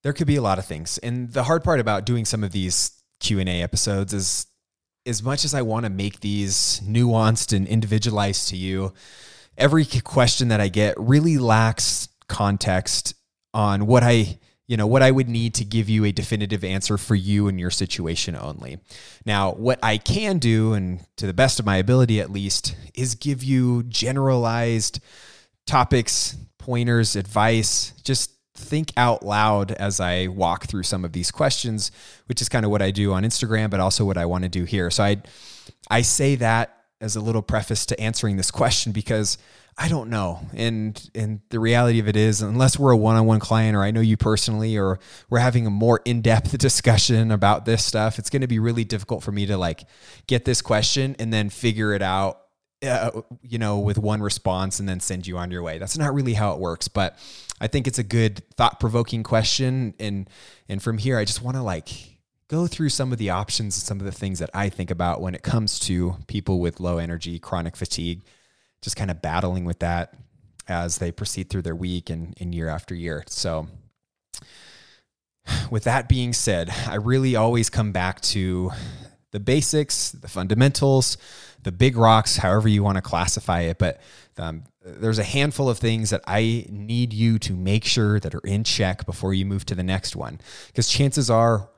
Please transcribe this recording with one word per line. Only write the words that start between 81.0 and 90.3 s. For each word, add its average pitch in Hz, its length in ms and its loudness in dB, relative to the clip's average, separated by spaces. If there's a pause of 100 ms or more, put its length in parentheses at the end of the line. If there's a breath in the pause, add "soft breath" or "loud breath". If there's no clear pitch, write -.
the 95 100 -6
big 123 240 2
rocks, 113 400 6
however 107 320 2
you 104 140 4
wanna 98 180 2
classify 87 640 -2
it. 85 160 -2
But, 90 200 0 (380 loud breath)
um, 80 280 -10 (240)
there's 110 300 -2
a 104 60 0
handful 139 440 0
of 117 100 -2
things 113 320 0
that 98 180 -2
I 113 400 0
need 110 440 -4
you 110 280 2
to - 140 -4
make 95 300 0
sure 104 360 2
that - 160 -8
are - 100 -12
in 101 160 -2
check 98 420 -2
before 95 300 -4
you 95 100 0
move 98 220 -4
to - 80 -4
the 90 80 -6
next 95 320 -4
one. - 260 -10 (360 loud breath)